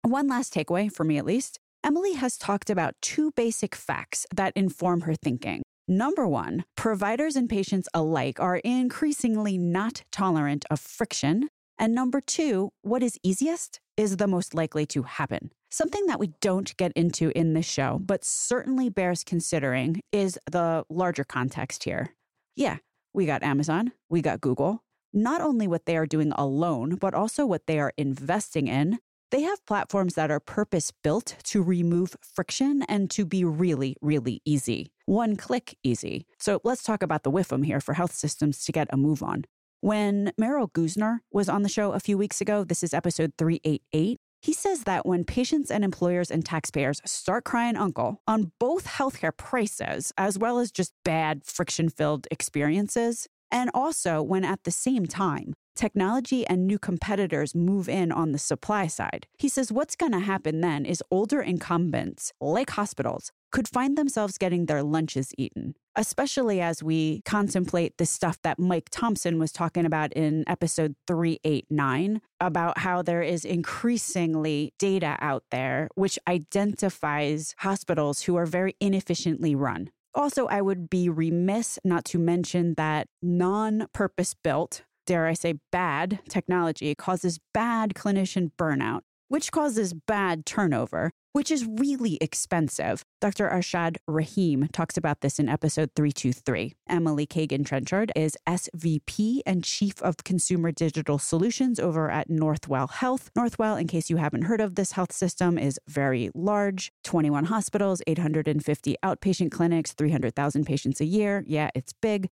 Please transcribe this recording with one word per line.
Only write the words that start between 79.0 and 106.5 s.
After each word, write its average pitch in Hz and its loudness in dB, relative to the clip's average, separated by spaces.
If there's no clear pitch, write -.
run. 123 -2
Also, 285 0
I 202 0
would 190 -2
be 180 2
remiss 175 0
not 175 2
to - -2
mention 170 2
that 156 -2
non-purpose-built, 185 0
dare 170 2
I 160 2
say, 170 -2
bad 180 0
technology 170 0
causes 180 -2
bad 220 0
clinician 190 0
burnout, 135 0
which - -2
causes 226 0
bad 180 -2
turnover, 131 0
which - 0
is 277 0
really 233 0
expensive. - -2
Doctor 202 0
Arshad 170 0
Rahim 156 2
talks - -2
about 151 -2
this 143 0
in 139 4
episode 151 0
three 147 2
two 123 0
three. 123 -2
Emily 160 2
Kagan 147 -2
Trenchard 180 -2
is 156 0
S 175 -2
V 160 0
P 233 0
and 180 0
Chief - -2
of - -2
Consumer 170 0
Digital 151 0
Solutions 226 0
over 160 0
at - -2
Northwell 147 0
Health. 254 -2
Northwell, 220 0
in 165 0
case 160 -2
you 170 2
haven't 151 0
heard 208 2
of 196 0
this 196 0
health 180 -2
system, 175 0
is 135 -2
very 135 0
large. 202 -2